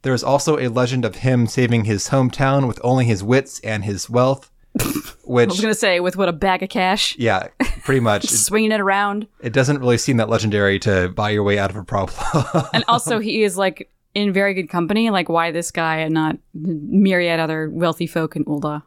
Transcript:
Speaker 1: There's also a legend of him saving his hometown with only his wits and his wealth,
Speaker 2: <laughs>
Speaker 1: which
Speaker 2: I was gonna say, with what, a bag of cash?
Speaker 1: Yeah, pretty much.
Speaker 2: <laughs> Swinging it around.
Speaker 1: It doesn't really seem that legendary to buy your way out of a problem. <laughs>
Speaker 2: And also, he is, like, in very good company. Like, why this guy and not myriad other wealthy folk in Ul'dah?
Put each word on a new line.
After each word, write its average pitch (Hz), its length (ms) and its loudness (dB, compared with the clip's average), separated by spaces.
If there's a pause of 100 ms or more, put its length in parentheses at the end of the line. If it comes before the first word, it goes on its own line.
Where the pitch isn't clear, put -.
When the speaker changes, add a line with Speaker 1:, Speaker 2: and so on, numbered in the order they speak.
Speaker 1:
There's 127 200 0
also 139 360 2
a 123 100 -2
legend 123 360 0
of 107 120 -4
him 123 300 2
saving 117 400 2
his 104 240 -2
hometown 135 580 2
with 104 160 -6
only 127 220 2
his 101 180 0
wits 131 360 0
and 104 240 -6
his 101 240 -6
wealth, 123 420 0 (120)
Speaker 2:
<laughs> - 600 -6
Speaker 1:
which 123 240 4
Speaker 2:
I 175 40 -2
was 190 80 -2
gonna 214 140 0
say, 190 260 2
with 180 160 -2
what, 190 120 2
a 175 40 -2
bag 185 300 0
of 190 60 -6
cash? 190 500 0
Speaker 1:
Yeah, 107 300 0 (340)
pretty 135 180 2
much. 104 260 2
Speaker 2:
<laughs> - 20 -4
Swinging 214 440 0
it 214 80 0
around. 202 460 0 (140)
Speaker 1:
It 117 120 -6
doesn't 135 280 2
really 123 180 2
seem 123 200 0
that 107 100 0
legendary 101 520 2
to 92 280 2
buy 104 220 -2
your 104 120 0
way 101 160 2
out 98 120 0
of 92 60 -12
a 98 80 -10
problem. 101 600 -2 (240)
<laughs> - 40 -10
Speaker 2:
And 226 140 -2
also, 233 320 0
he 214 240 -2
is, 190 140 0
like, 190 340 -4 (240)
in 202 180 0
very 196 220 0
good 180 140 -6
company. 202 420 0
Like, 180 180 0
why 165 220 0
this 170 220 -6
guy 160 240 -2
and 160 180 -2
not 156 220 0 (180)
myriad 170 840 2
other 160 300 -2
wealthy 165 360 -2
folk 160 300 -4
in 147 80 -2
Ul'dah? 151 420 -4